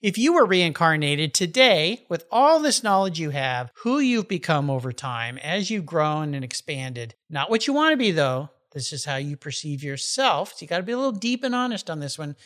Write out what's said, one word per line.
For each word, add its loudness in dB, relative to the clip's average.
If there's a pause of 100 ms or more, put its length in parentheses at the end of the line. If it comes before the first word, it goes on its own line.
If 0
you 4
were 8
reincarnated 2
today 4
with -4
all 6
this 2
knowledge 2
you -2
have, -2 (120)
who 2
you've 0
become 0
over -4
time -6
as -4
you've -4
grown -2
and -6
expanded, -10 (160)
not -4
what 0
you 0
wanna 4
be, 2
though. 0 (240)
This -8
is -10
how -4
you -6
perceive -8
yourself. -2
So -20
you -16
gotta -2
be -8
a -4
little -2
deep -4
and -2
honest -4
on -8
this -8
one, -10 (100)